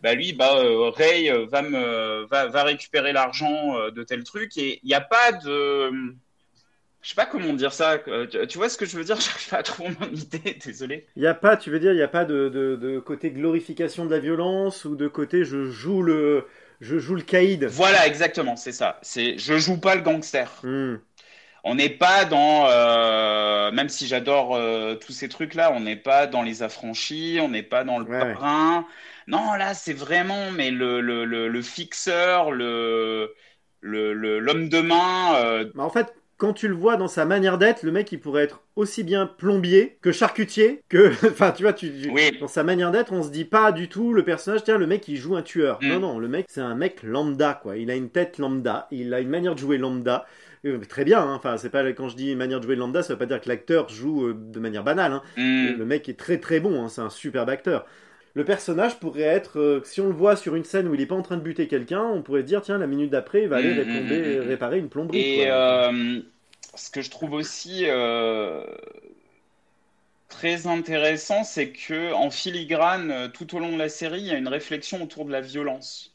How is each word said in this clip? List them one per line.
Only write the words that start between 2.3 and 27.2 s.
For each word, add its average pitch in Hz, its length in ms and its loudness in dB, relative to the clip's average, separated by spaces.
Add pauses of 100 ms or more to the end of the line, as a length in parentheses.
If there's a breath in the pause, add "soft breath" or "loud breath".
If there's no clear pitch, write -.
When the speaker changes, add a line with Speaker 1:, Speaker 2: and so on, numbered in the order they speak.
Speaker 1:
va, 139 160 2
va 135 160 0
récupérer 143 520 0
l'argent, 139 640 0
euh, 110 120 -2
de 117 120 -12
tel 120 200 -8
truc. 214 360 -10
Et 139 240 -4
il 131 80 -6
y - 20 4
a 139 80 2
pas 233 320 4
de, 143 580 -2 (1080)
je - 80 -16
sais - 60 -14
pas 220 100 2
comment 175 300 -4
dire 135 180 -2
ça. 156 360 0
Euh, 120 180 -4
tu, - 200 -2
tu 165 120 -12
vois 220 100 0
ce 240 80 -6
que 208 80 -6
je 175 140 -8
veux 165 60 -8
dire ? 208 120 -2
<laughs> 226 40 -6
J'arrive - 280 -6
pas 185 80 -4
à - 60 -2
trouver 170 360 -8
mon - 160 -8
idée, 160 480 -10
désolé. 131 440 -12 (100)
Speaker 2:
Il 131 60 -2
y 151 40 4
a 165 60 4
pas, 202 240 4
tu - 140 -10
veux 156 100 -2
dire, 185 140 4
il 170 40 2
y 156 40 4
a 139 60 2
pas 170 180 0
de, 139 240 0
de, 135 260 -2
de 131 220 -6
côté 147 320 -6
glorification 165 760 -4
de 160 60 -4
la 156 80 2
violence 180 680 -2
ou 151 100 -6
de 143 140 -2
côté 151 340 0
je 139 220 -2
joue 135 380 -2
le, 151 460 2 (340 loud breath)
je 135 160 -2
joue 147 160 -4
le 170 80 -4
caïd. 180 420 4
Speaker 1:
Voilà, 175 420 6
exactement, 147 500 0
c'est 123 160 -12
ça. 104 280 -2
C'est 120 380 -4
je 139 180 0
joue 165 240 2
pas 190 140 4
le 175 80 0
gangster. 156 480 0 (120)
Speaker 2:
Hmm. 127 340 -4 (680 soft breath)
Speaker 1:
On 123 140 -2
n'est 143 120 2
pas 180 380 4
dans, 151 420 6
euh, 110 1040 4
même 139 160 -2
si 139 180 -8
j'adore, 127 480 0
euh, 113 420 -2
tous - 160 -18
ces 127 180 -10
trucs-là, 160 420 2
on 123 80 -2
n'est 107 160 -4
pas 139 300 4
dans 123 160 -2
Les 113 200 -6
Affranchis, 151 800 -6